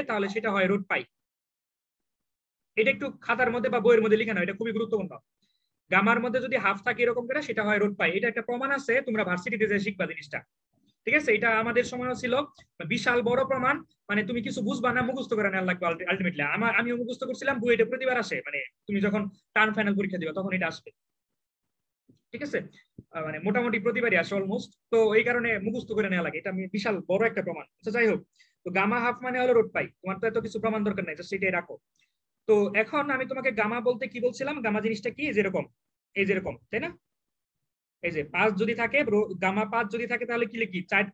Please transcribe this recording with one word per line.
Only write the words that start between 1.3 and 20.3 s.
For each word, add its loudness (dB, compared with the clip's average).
এটা 4
একটু -6
খাতার 2
মধ্যে -2
বা 2
বইয়ের 8
মধ্যে 4
লিখে 0
নাও, 0
এটা -6
খুবই -4
গুরুত্বপূর্ণ। -2
গামার 6
মধ্যে 0
যদি -2
হাফ 2
থাকে 0
এরকম 0
করে -2
সেটা -2
হয় 4
root 2
pi। 4
এটা 0
একটা -6
প্রমাণ -2
আছে, -2
তোমরা 0
ভার্সিটিতে -2
যেয়ে 0
শিখবা -4
জিনিসটা, -10
ঠিক 0
আছে? 0
এটা 2
আমাদের 2
সময়ও -4
ছিল, 0
বিশাল 2
বড় 4
প্রমাণ, 2
মানে 2
তুমি -2
কিছু -6
বুঝবা 0
না, 2
মুখস্থ -4
করে 2
নেওয়া 0
লাগবে -2
ulti-, -4
ultimately। 0
আমার, 2
আমিও -2
মুখস্থ 0
করছিলাম, -2
বুয়েটে 4
প্রতিবার 0
আসে, -4
মানে -6
তুমি 0
যখন 2
টার্ম 4
final 2
পরীক্ষা -2
দিবা 0